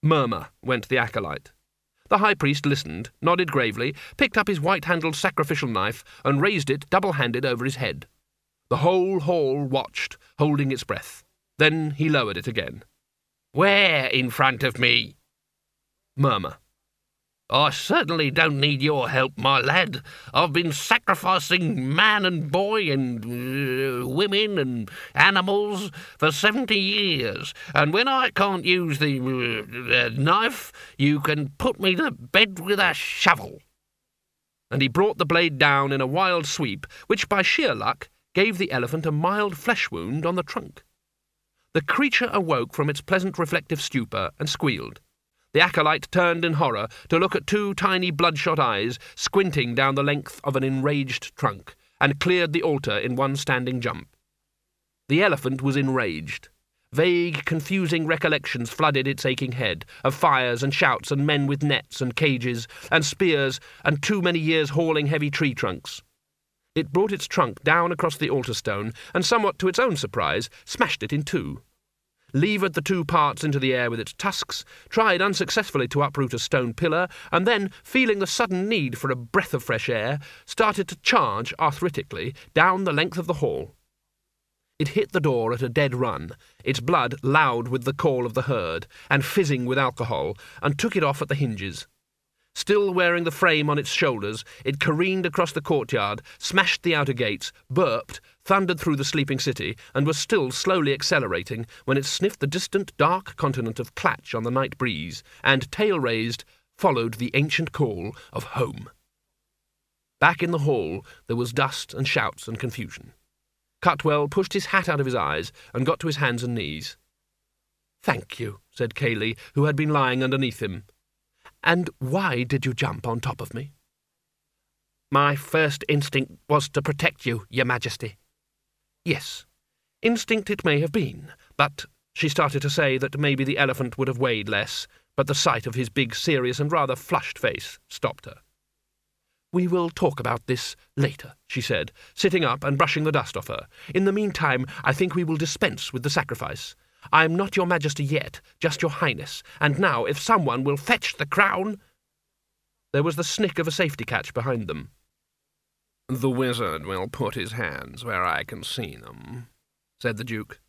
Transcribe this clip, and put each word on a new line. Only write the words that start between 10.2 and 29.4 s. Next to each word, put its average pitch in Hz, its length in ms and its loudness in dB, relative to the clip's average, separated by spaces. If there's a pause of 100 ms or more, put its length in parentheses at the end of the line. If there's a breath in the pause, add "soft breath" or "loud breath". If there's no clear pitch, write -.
holding 143 320 4
its 131 140 -4
breath. - 400 -8 (340)
Then 156 340 4
he 151 160 0
lowered 120 280 2
it 87 100 -6
again. 101 380 -6 (680)
"Where 185 560 4
in 127 240 0
front 131 320 2
of 123 160 -2
me?" 120 380 2 (1000)
Murmur. 107 420 0 (920)
"I 143 180 4
certainly 156 640 0
don't 151 300 2
need 143 200 2
your 135 300 0
help, 131 260 2
my 135 240 2
lad. 156 420 2 (300 loud breath)
I've 151 220 2
been 170 180 2
sacrificing 175 1200 0
man 208 300 4
and 165 260 -2
boy 196 400 0
and, 127 340 0
uh, 127 840 -2
women 202 500 0
and 123 320 -2 (240 loud breath)
animals 196 760 2 (280 loud breath)
for 151 140 2
seventy 214 460 0
years, 190 720 -2 (220 loud breath)
and 147 180 4
when 233 160 2
I 262 220 2
can't 196 340 0
use 175 340 2
the, 143 220 0
uh, 120 760 -2